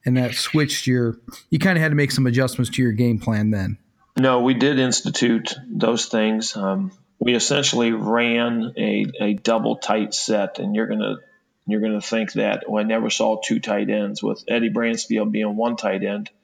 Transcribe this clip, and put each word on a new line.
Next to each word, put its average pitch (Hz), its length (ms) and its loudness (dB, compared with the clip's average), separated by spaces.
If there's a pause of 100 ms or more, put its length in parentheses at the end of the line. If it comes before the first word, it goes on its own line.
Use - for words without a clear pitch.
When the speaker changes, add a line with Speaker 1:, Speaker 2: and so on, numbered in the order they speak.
Speaker 1:
and 127 140 2
that 123 160 0
switched - 540 0
your, 120 320 2 (300)
you 160 80 2
kinda 170 220 2
had 156 100 2
to 151 60 2
make 143 160 2
some 135 160 2
adjustments 123 440 2
to - 100 -2
your 123 100 4
game 117 260 2
plan 107 340 0
then? 101 260 -2 (420)
Speaker 2:
No, 127 220 4
we 131 140 4
did 135 240 2
institute 123 760 0 (140)
those 113 380 0
things. 110 500 0
Um, 95 340 -2 (280)
we 120 140 2
essentially 120 600 2
ran 117 840 0
a, 104 280 0 (160)
a 104 140 0
double 113 420 0
tight 104 360 -2
set, 101 460 -2
and 101 160 -4
you're 110 120 0
gonna, 107 280 -2 (500)
you're 104 160 0
gonna 107 200 -2
think 110 320 -2
that, 107 360 -2
"Well, 107 140 0
I 107 40 -2
never 113 220 0
saw 110 340 0
two 110 160 0
tight 104 300 -2
ends," 104 320 -2
with 107 260 -4
Eddie 117 220 0
Bransfield 113 640 0
being 107 240 -2
one 117 220 -2
tight 98 260 -2
end 104 260 -4 (140)